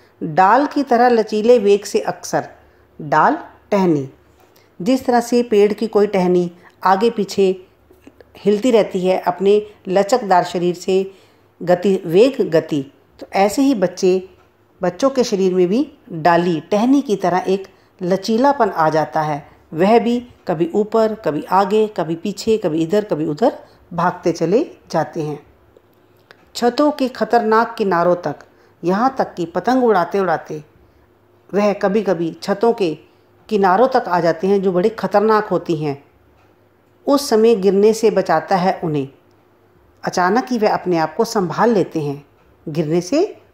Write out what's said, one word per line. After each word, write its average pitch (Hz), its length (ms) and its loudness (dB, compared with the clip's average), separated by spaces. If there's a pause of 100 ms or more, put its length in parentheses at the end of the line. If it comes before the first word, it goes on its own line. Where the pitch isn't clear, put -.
(240)
डाल 196 420 2
की 285 180 -2
तरह 247 260 2
लचीले 220 500 2
वेग 202 240 2
से - 160 -4
अक्सर, - 480 -6 (540)
डाल 165 360 2 (340)
टहनी, 165 380 0 (720)
जिस 254 240 -2
तरह 240 140 2
से 240 240 0
पेड़ 208 300 2
की 220 140 -6
कोई 202 200 2
टहनी 180 440 0 (320)
आगे 196 260 4
पीछे 196 580 -2 (720)
हिलती 208 340 0
रहती 196 360 2
है 185 120 0
अपने 196 480 0 (200)
लचकदार 196 560 2
शरीर 175 320 -4
से, 190 360 -2 (520)
गति, 180 420 2
वेग 208 360 4
गति, 156 500 -2 (280)
तो - 140 -20
ऐसे 208 280 0
ही 269 140 2
बच्चे, 185 540 0 (520)
बच्चों 180 280 0
के 262 140 0
शरीर 185 300 0
में 180 140 2
भी 247 240 -2 (220)
डाली 170 480 0
टहनी 247 400 0
की 202 140 -2
तरह 180 320 -2
एक 190 200 -2 (340)
लचीलापन 220 680 0
आ 156 200 0
जाता 151 320 -2
है। 151 360 -6 (160)
वह 196 260 4
भी 240 280 -2 (200)
कभी 170 260 -2
ऊपर, 214 400 0
कभी 151 300 -6
आगे, 202 440 0 (100)
कभी 165 180 -4
पीछे, 208 420 -2
कभी 165 260 -2
इधर, 202 200 0
कभी 160 220 -4
उधर 170 340 -2 (340)
भागते 175 380 -2
चले 185 400 0 (200)
जाते 160 300 -4
हैं। 147 220 -8 (1120)
छतों 262 360 0
के 269 160 -2
खतरनाक 220 720 0
किनारों 175 380 2
तक, 156 200 -6 (480)
यहाँ 214 340 0
तक 190 180 -4
कि 175 100 -6
पतंग 247 380 -2
उड़ाते 196 360 2
उड़ाते 160 440 -4 (920)
वह 202 200 0
कभी-कभी 190 680 -2
छतों 202 320 0
के 165 240 -4 (520)
किनारों 196 380 2
तक 247 200 0
आ 175 120 -2
जाते 165 280 0
हैं, 202 140 2
जो 190 100 0
बड़े 180 180 2
खतरनाक 214 560 0
होती 170 300 -2
हैं। 147 300 -6 (1000)
उस 277 220 0
समय 226 260 4
गिरने 196 380 4
से 220 180 2
बचाता 185 440 0
है 180 280 0
उन्हें, 147 240 -2 (960)
अचानक 185 460 0
ही 247 80 -2
वह 202 160 0
अपने 175 240 -2
आप 156 180 -2
को 226 80 0
संभाल 196 460 -2
लेते 165 320 0
हैं, 143 240 -8 (440)
गिरने 160 320 -2
से 311 400 -2 (120)